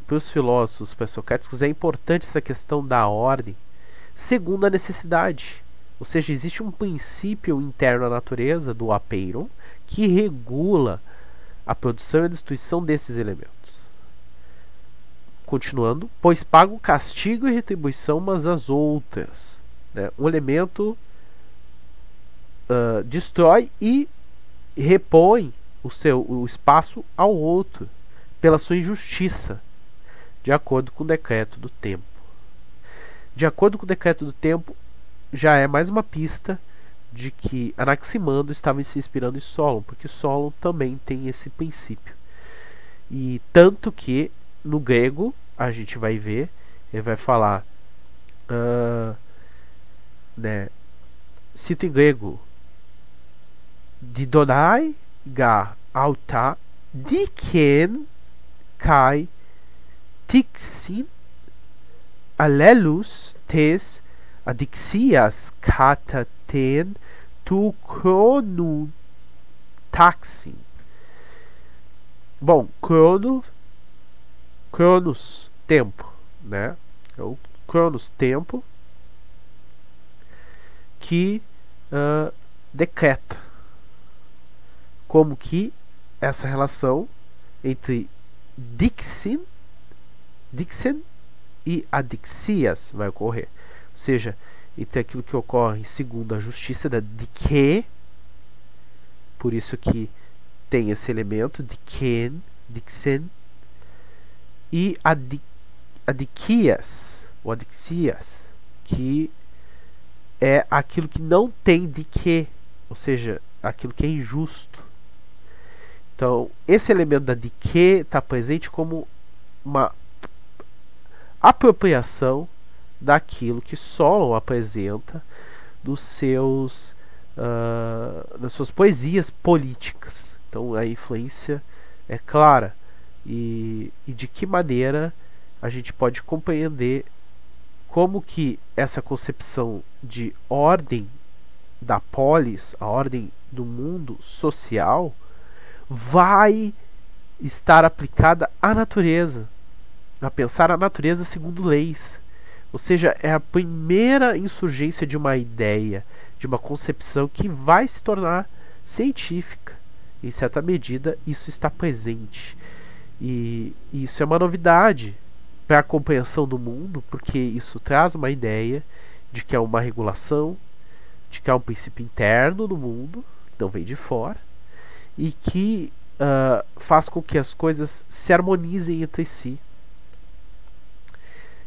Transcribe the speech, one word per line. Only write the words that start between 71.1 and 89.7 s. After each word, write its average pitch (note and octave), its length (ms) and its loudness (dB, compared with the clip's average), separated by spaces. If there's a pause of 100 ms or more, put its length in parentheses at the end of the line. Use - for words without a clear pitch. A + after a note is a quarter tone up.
Bom, C#3+ 260 6 (140)
crono, F#3+ 640 6 (1300)
cronos, F3 800 4 (160)
tempo, B2+ 460 4 (320)
né? G#2 320 -4 (420)
É - 40 -6
o A#2+ 160 -6 (280)
cronos, E3 440 2
tempo, D3 540 0 (2250)
que, F#3+ 420 0 (500)
ah, D3 400 2 (420)
decreta D3 640 2 (1700)
como D#3 300 6
que G3+ 340 -2 (480)
essa C3+ 280 0
relação C3+ 600 0 (560)
entre C3 460 -2 (480)
dixin, D3 800 0 (1120)